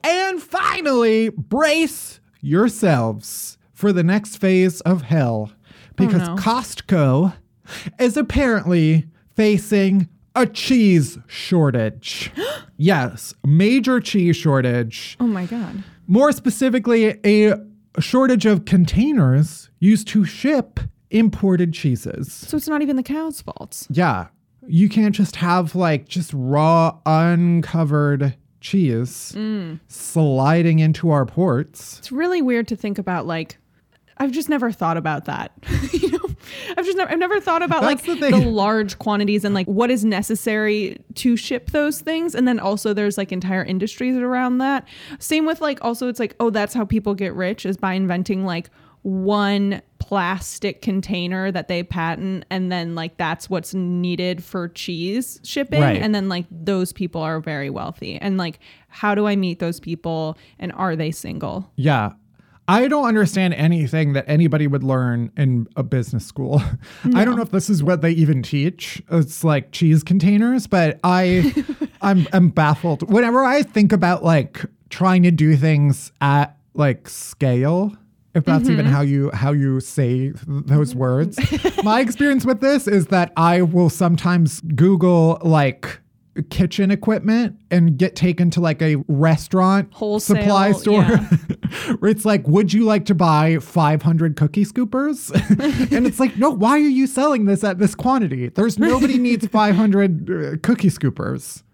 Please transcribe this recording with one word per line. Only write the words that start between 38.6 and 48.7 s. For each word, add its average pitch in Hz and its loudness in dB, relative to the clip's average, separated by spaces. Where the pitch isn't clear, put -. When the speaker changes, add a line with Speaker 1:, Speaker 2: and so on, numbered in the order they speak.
Speaker 2:
quantities 208 -2
and, 202 -2
like, 185 -2
what 220 0
is 220 0
necessary 214 -2
to 240 0
ship - -8
those 302 -2
things. 320 -4
And 254 0
then 233 0
also 208 -4
there's, 208 -2
like, 196 -6
entire 185 -4
industries 220 -4
around 247 -2
that. 269 -2
Same 311 -2
with, 320 -4
like, 294 -4
also 233 -4
it's 233 -8
like, 214 -4
oh, 233 0
that's 208 -4
how 233 -2
people 208 -2
get 190 -6
rich 185 -6
is 190 -4
by 190 -4
inventing, 190 -2
like, 170 -6